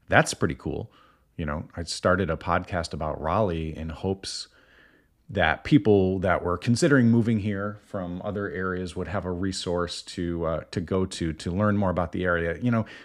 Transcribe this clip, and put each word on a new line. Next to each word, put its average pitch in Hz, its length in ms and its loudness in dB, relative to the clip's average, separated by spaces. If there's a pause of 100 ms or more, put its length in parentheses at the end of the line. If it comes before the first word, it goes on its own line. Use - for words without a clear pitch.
that's 139 280 4
pretty 80 180 0
cool. 71 380 -8 (460)
You 82 100 -4
know, 73 180 -4 (100)
I 87 80 -6
started 92 460 2
a 90 80 -2
podcast 87 560 -2
about 76 260 -4
Raleigh 80 560 0
in 78 140 -8
hopes - 580 -6 (800)
that 82 360 0
people 98 560 4
that 85 240 2
were 87 140 0
considering 120 520 4
moving 113 300 4
here 104 460 -4
from 90 380 -8
other 101 280 -6
areas 92 440 -4
would 90 120 -6
have 87 180 -4
a 92 60 -2
resource 87 720 -2
to, 85 420 -4
uh, 80 140 0 (100)
to - 100 -4
go 95 260 0
to, 85 280 -4
to - 160 -8
learn 104 280 2
more 101 120 2
about 87 220 0
the 90 120 -2
area. 85 380 0
You 123 80 0
know, 113 160 2 (200)